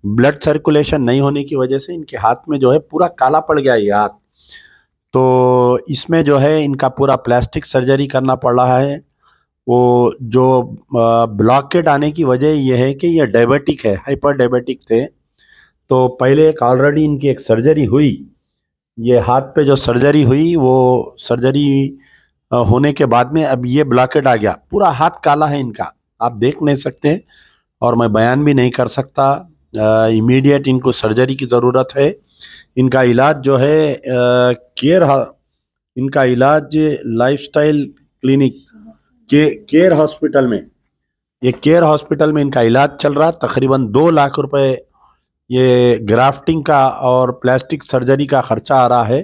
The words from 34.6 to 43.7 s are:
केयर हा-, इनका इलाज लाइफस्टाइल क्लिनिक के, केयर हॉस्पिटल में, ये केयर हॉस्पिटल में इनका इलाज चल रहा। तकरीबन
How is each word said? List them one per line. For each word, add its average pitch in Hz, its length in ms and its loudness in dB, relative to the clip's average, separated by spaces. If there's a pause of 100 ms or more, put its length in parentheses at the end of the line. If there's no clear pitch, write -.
केयर 170 260 2
हा-, 135 220 0 (720)
इनका 135 280 -2
इलाज 139 520 0 (400)
लाइफस्टाइल 147 680 0 (380)
क्लिनिक 135 420 0 (640)
के, 147 160 4 (160)
केयर 170 320 2
हॉस्पिटल 147 540 0
में, 107 180 -4 (760)
ये 127 120 0
केयर 170 300 2
हॉस्पिटल 151 500 0
में 151 80 -2
इनका 135 220 0
इलाज 131 340 2
चल 147 160 -2
रहा। 156 260 0
तकरीबन 131 500 -2